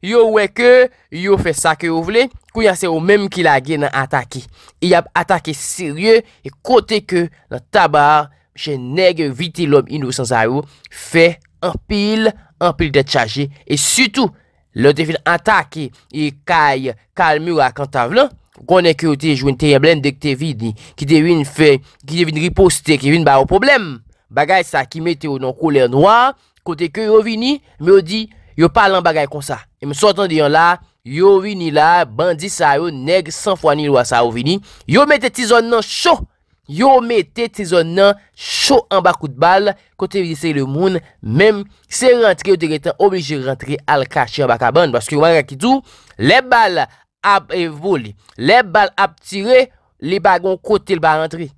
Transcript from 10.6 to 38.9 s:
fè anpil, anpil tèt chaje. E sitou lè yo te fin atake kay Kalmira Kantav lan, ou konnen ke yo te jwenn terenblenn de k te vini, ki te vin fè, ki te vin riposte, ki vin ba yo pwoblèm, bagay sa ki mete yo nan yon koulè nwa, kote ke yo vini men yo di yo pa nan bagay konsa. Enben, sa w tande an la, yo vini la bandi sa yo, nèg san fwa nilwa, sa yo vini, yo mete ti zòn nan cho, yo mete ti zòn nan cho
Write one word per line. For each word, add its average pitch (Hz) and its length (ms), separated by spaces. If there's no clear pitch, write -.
fè 165 480
anpil, 214 680
anpil 165 320
tèt 139 200
chaje. 131 340
E 143 140
sitou 254 540
lè 120 140
yo 151 60
te 160 120
fin 160 200
atake 170 640
kay 139 460
Kalmira 151 580
Kantav 139 400
lan, 269 140
ou - 100
konnen 175 280
ke 165 100
yo 151 120
te 156 160
jwenn 131 240
terenblenn 147 440
de 139 120
k - 120
te 139 100
vini, 117 360
ki 143 80
te 151 160
vin 165 240
fè, 147 300
ki 139 100
te 170 140
vin 156 160
riposte, 165 560
ki 139 140
vin 165 140
ba 135 120
yo 135 100
pwoblèm, 202 480
bagay 151 380
sa 139 180
ki 160 180
mete 165 260
yo 139 100
nan 131 120
yon - 60
koulè 143 320
nwa, 214 440
kote 170 260
ke 220 140
yo 220 180
vini 240 320
men 175 160
yo 196 100
di 214 180
yo 165 140
pa 208 180
nan 185 140
bagay 156 260
konsa. 143 300
Enben, 143 180
sa 208 140
w 170 60
tande 170 260
an 143 100
la, 165 140
yo 185 360
vini 185 300
la 165 320
bandi 156 460
sa 147 260
yo, 170 160
nèg 156 400
san 190 260
fwa 147 180
nilwa, 139 280
sa 120 200
yo 117 100
vini, 151 240
yo 233 220
mete 262 240
ti 247 160
zòn 233 220
nan 226 140
cho, - 320
yo 254 320
mete 233 480
ti 208 160
zòn 165 300
nan 202 240
cho - 480